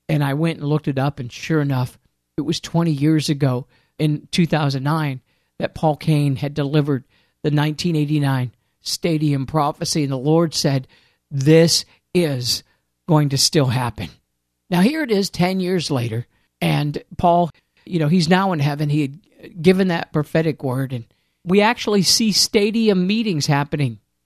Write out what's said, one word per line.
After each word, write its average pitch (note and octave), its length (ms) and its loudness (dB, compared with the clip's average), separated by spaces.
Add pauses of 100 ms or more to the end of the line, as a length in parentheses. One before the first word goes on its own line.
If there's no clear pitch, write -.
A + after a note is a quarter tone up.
And D3+ 140 0
I C#3 120 0
went D#3+ 240 -2
and D3 100 -6
looked D3+ 200 -2
it C3+ 100 -2
up, C#3+ 220 -2
and B2 120 -10
sure - 300 -2
enough, C3 340 -2 (400)
it D3+ 60 -4
was D#3+ 180 -4
twenty E3+ 300 0
years D3+ 400 0
ago C3+ 360 -2 (320)
in D3+ 320 -2
two F3 160 2
thousand C#3+ 360 -2
nine D3 400 -2 (360)
that - 160 -6
Paul D#3 220 0
Cain D3 400 0
had C#3+ 160 -6
delivered C#3+ 520 -2 (380)
the D3 80 -2
nineteen D3+ 460 0
eighty-nine C#3+ 540 0 (300)
stadium D3+ 680 -2
prophecy, D#3 560 -2
and C#3 100 -2
the C3+ 40 -4
Lord D#3 380 2
said, C3+ 340 -2 (420)
"This D#3 540 4 (280)
is C#3 520 -2 (440)
going D3+ 200 4
to C3+ 100 -2
still C#3 280 2
happen." A#2 420 -4 (600)
Now, F3 120 0
here D4+ 220 2
it A#3 100 -2
is G3 180 0
ten F#3+ 300 0
years F3+ 280 -2
later, A#2+ 380 -4 (340)
and D3 420 -2 (140)
Paul, F3 340 2 (360)
you F3 140 -2
know, D3+ 80 2
he's E3 200 2
now F#3+ 240 2
in D#3+ 60 -2
heaven. D3 320 -2
He D3+ 120 0
had - 600 -12
given F#3 260 4
that E3+ 240 -4
prophetic D#3+ 520 -2
word, C3 280 -4
and A#2 120 -8 (400)
we F#3+ 160 4
actually G#3 420 2
see A3 300 2
stadium G#3 760 2
meetings G#3 400 0
happening C#3+ 540 -2 (260)